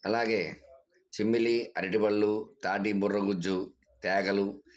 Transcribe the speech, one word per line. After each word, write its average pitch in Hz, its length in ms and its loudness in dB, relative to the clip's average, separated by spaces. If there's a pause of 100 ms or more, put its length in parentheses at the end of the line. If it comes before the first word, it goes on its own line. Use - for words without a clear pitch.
అలాగే 110 500 0 (640)
చిమ్మిలి, 117 580 0
అరటిపళ్ళు, 104 720 0 (140)
తాటి 98 280 0
బుర్రగుజ్జు, 98 760 0 (320)
తేగలు 98 600 0 (140)